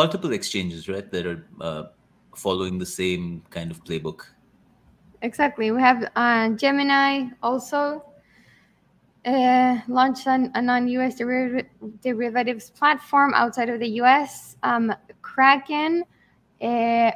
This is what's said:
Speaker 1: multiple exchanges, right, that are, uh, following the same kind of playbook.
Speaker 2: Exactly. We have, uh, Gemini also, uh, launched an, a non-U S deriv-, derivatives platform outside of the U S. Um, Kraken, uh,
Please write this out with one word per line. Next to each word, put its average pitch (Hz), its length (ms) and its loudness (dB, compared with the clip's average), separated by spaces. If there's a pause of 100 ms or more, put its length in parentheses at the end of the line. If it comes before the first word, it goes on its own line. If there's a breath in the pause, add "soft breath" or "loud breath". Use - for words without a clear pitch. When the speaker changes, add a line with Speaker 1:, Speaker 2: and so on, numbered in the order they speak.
Speaker 1:
multiple 165 300 -2
exchanges, 90 560 -6
right, 98 240 -8
that 90 140 -4
are, 85 200 -8 (140)
uh, 80 240 -8 (500)
following 92 440 -2
the 90 80 -6
same 87 640 -6
kind 85 200 -8
of 82 140 -14
playbook. 80 400 -8 (960)
Speaker 2:
Exactly. 233 500 -2
We 240 100 0
have, 247 360 4
uh, 233 400 2
Gemini 277 720 2 (140)
also, 285 600 -2 (1200 soft breath)
uh, 254 600 4
launched 254 400 0
an, 262 280 2
a 233 80 -2
non-U 247 380 0
S 247 200 -2
deriv-, 254 480 -2 (320)
derivatives 240 720 -2
platform 277 640 2
outside 233 340 2
of 233 100 -4
the 226 120 -4 (120)
U - 20 2
S. 269 580 2
Um, 226 320 0 (260)
Kraken, 294 840 2 (580 soft breath)
uh, 233 560 2